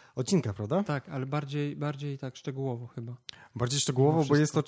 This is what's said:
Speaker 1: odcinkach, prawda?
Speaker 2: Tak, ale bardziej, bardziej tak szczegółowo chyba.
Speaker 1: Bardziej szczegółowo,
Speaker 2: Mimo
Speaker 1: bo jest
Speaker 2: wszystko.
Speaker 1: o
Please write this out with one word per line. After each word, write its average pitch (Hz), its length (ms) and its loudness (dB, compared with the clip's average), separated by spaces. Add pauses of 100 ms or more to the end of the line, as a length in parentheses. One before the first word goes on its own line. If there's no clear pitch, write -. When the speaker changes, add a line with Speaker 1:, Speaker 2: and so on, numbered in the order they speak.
(160)
Speaker 1:
odcinkach, 127 400 0
prawda? 113 280 0
Speaker 2:
Tak, 147 260 -4
ale 135 160 -6
bardziej, 143 500 -4
bardziej 143 420 -6
tak 131 180 -10
szczegółowo 131 520 -6
chyba. 120 300 -12 (380)
Speaker 1:
Bardziej 123 240 0
szczegółowo, 139 380 4
Speaker 2:
Mimo 147 120 4
Speaker 1:
bo 143 60 6
jest 151 180 4
Speaker 2:
wszystko. 160 60 2
Speaker 1:
o 147 80 4